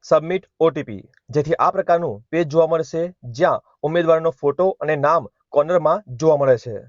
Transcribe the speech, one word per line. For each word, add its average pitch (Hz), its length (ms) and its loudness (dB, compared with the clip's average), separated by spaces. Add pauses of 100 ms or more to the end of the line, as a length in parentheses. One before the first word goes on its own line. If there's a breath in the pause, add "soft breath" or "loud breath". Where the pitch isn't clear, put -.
સબમિટ 165 380 0 (160)
ઓ 165 60 4
ટી 147 180 -6
પી, 101 160 -14 (300)
જેથી 151 320 -2
આ 175 100 2
પ્રકારનું 170 460 -2 (100)
પેજ 165 220 0
જોવા 160 180 2
મળશે, 165 320 -4 (340)
જ્યાં 151 280 0 (220)
ઉમેદવારનો 160 520 2
ફોટો 143 260 0 (200)
અને 156 180 0
નામ 151 240 2 (260)
કોર્નરમાં 160 500 2 (160)
જોવા 156 220 2
મળે 135 220 4
છે. 113 120 -10 (140)